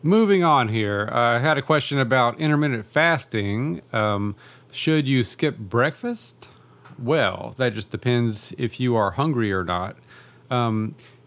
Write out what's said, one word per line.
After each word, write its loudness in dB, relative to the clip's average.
Moving 4
on 4
here, -2
uh, -2
I 2
had 2
a -4
question 0
about 2
intermittent 0
fasting. 0
Um, 0
should 0
you 2
skip -4
breakfast? -4
Well, -2
that 0
just -8
depends -2
if -6
you 0
are 2
hungry -2
or -2
not. -4
Um, -2